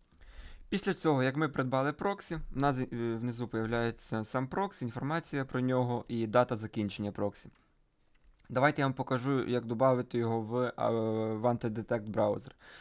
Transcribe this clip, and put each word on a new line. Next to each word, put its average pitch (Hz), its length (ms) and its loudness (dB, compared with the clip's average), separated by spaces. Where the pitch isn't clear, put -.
Після 196 240 0
цього, 143 300 2
як 131 120 2
ми 151 140 2
придбали 135 440 0
проксі, 202 420 -4
в - 220 -8
нас, 139 200 2
е, 127 140 -2
внизу 117 560 -2
появляється 113 800 -2
сам 131 220 -2
проксі, 190 380 -4
інформація 135 600 -4
про 127 140 -4
нього 127 480 2
і 113 200 -2
дата 123 300 4
закінчення 104 540 -4
проксі. - 380 -4
Давайте 143 320 4
я 139 40 4
вам 135 80 2
покажу, 131 520 0
як 120 200 0
добавити 123 520 4
його 113 240 2
в, 117 340 -2
а, 113 140 2
в 110 140 0
антидетект 113 600 0
браузер. 104 460 0